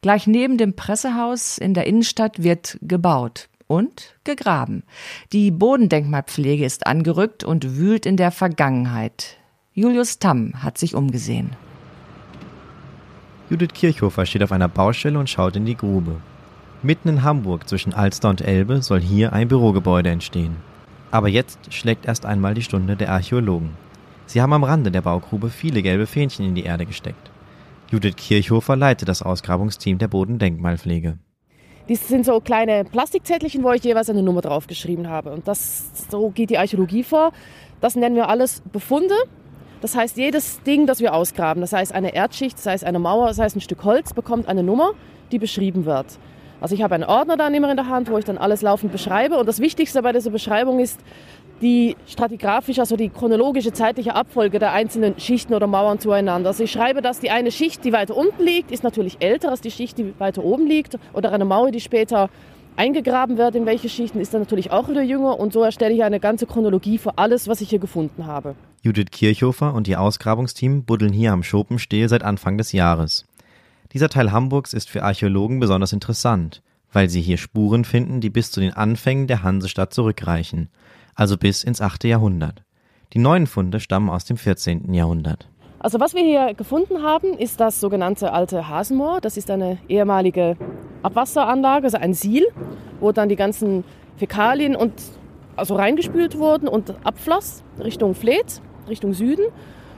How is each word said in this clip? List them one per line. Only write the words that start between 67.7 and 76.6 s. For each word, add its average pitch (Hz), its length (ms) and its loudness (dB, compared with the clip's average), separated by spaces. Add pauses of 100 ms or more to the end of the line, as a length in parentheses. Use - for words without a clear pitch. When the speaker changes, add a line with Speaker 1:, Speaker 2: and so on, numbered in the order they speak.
Speaker 3:
gefunden 165 460 -6
habe. 147 300 -8 (260)
Speaker 2:
Judith 104 300 0
Kirchhofer 127 640 2
und 107 140 -2
ihr 92 140 0
Ausgrabungsteam 120 800 0
buddeln 107 300 2
hier 110 180 2
am 90 100 2
Schopensteel 107 680 0
seit 117 140 2
Anfang 98 340 -2
des 110 160 -4
Jahres. 85 520 2 (680)
Dieser 147 160 2
Teil 113 240 2
Hamburgs 131 400 0
ist 113 160 -6
für - 140 -6
Archäologen 101 580 2
besonders 95 320 2
interessant, 104 680 -2 (300)